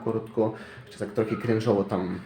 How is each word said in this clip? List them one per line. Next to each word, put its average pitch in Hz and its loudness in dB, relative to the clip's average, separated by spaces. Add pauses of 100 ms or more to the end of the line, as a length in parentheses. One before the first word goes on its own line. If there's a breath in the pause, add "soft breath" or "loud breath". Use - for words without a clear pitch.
коротко. 110 0 (340 loud breath)
Ще - -16
так 101 -4
трохи - 0
крінжово 110 4
там 92 -2